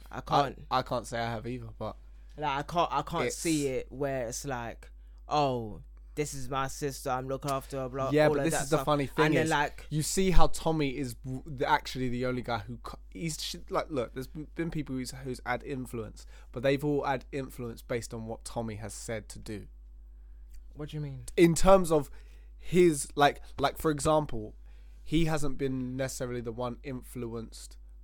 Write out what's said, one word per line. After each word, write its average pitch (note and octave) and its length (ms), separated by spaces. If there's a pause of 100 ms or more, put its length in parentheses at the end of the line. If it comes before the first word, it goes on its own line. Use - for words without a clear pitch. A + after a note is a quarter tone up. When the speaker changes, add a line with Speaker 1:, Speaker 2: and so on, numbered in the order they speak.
(120)
Speaker 1:
I - 60
Speaker 2:
I, B2+ 40
Speaker 1:
can't. C#3+ 480
Speaker 2:
I C3 120
can't B2 260
say A#2 120
I A#2 120
have A2+ 160
either, A#2+ 200 (120)
but G#2+ 160 (420)
Speaker 1:
Like, D3 220
I D3 40
can't, E3 280
I C#3 120
can't E3 220
Speaker 2:
it's A#2+ 120
Speaker 1:
see D3+ 300
it B2+ 220
where C3 380
it's - 160
like, A#2+ 460 (400)
"Oh, B2 520 (340)
this D3 180
is C3 160
my C3+ 180
sister, C3+ 420
I'm C3 200
looking C3+ 220
after C3+ 260
her," C3 120
blah, C3+ 220
Speaker 2:
Yeah, D3+ 160
Speaker 1:
all D3+ 60
Speaker 2:
but C#3+ 60
Speaker 1:
of C#3 60
Speaker 2:
this D#3+ 80
Speaker 1:
that C#3 100
Speaker 2:
is C3+ 60
the D3+ 80
Speaker 1:
stuff. C3+ 80
Speaker 2:
funny C#3+ 220
thing D#3 200
Speaker 1:
And D#3+ 100
then, D#3+ 80
Speaker 2:
is, D#3+ 60
Speaker 1:
like, D3 380
Speaker 2:
you D3+ 120
see F#3+ 300
how D#3 160
Tommy D#3 500
is B2+ 160 (100)
w-, C3 220
the, C#3 240
actually C3+ 400
the B2 160
only B2+ 160
guy A#2 180
who A2+ 180
co-, - 220 (120)
he's E3 300
sh-, - 140 (140)
like, E3 200
look, B2 240
there's C3 140
b-, D3+ 280
been E3 160
people C#3 240
who's, B2+ 160 (120)
who's B2+ 220
had B2 180
influence, A#2+ 640 (260)
but B2 120
they've C#3 200
all C#3+ 220
had C3+ 260
influence B2+ 500
based A#2+ 320
on A2+ 120
what A2+ 180
Tommy A2+ 320
has G#2 180
said - 360
to - 100
do. G#2+ 280 (1080)
Speaker 1:
What D3 140
do D3+ 80
you D3+ 40
mean? C3+ 240 (120)
Speaker 2:
In E3+ 180
terms F#3+ 360
of D3+ 180 (480)
his, E3 580
like, C#3+ 260 (180)
like, C3+ 180
for D#3+ 140
example, D3 640 (480)
he E3 220
hasn't C#3+ 340
been C3 360
necessarily C3 460
the A#2 100
one A#2+ 320
influenced A#2+ 960 (260)